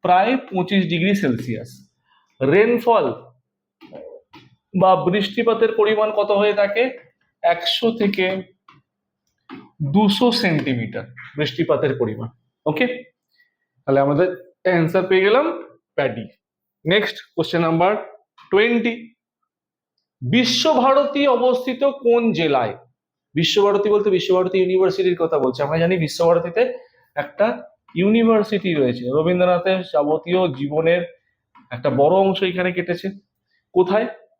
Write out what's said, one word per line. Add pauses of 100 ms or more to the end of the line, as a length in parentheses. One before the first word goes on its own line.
প্রায়
পঁচিশ (100)
ডিগ্রি
সেলসিয়াস। (720)
রেনফল (1700)
বা (140)
বৃষ্টিপাতের
পরিমাণ
কত
হয়ে
থাকে? (600)
একশো (100)
থেকে (1600)
দুশো
সেন্টিমিটার (320)
বৃষ্টিপাতের
পরিমাণ। (380)
ওকে, (960)
তাহলে
আমাদের (340)
অ্যান্সার
পেয়ে
গেলাম (480)
প্যাডি। (600)
নেক্সট (200)
কোশ্চেন
নাম্বার (580)
টোয়েন্টি, (1300)
বিশ্বভারতী
অবস্থিত
কোন (100)
জেলায়? (600)
বিশ্বভারতী
বলতে
বিশ্বভারতী
ইউনিভার্সিটির
কথা
বলছি।
আমরা
জানি
বিশ্বভারতীতে (540)
একটা (480)
ইউনিভার্সিটি
রয়েছে,
রবীন্দ্রনাথের (140)
যাবতীয় (180)
জীবনের (680)
একটা
বড়
অংশ
এখানে
কেটেছে। (680)
কোথায়? (340)